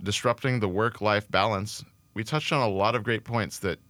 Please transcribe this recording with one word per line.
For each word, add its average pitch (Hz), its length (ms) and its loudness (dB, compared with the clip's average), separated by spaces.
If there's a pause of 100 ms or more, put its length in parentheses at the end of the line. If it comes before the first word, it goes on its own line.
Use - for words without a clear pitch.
Disrupting 120 580 0
the 104 80 0
Work-Life 104 600 0
Balance, 101 560 0 (300)
we 110 80 -4
touched 151 280 -2
on 143 120 2
a 117 40 2
lot 101 280 2
of 113 80 -2
great 113 200 -2
points 113 360 -2
that 87 180 -2 (120)